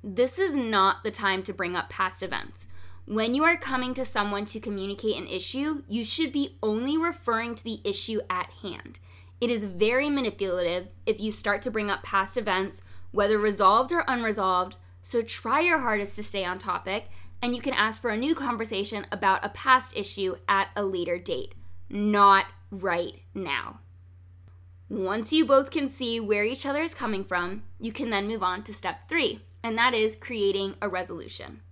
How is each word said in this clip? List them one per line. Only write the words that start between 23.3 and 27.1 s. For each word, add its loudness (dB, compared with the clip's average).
now. -4
Once -2
you 8
both 6
can 0
see -2
where 2
each -2
other 0
is -4
coming -2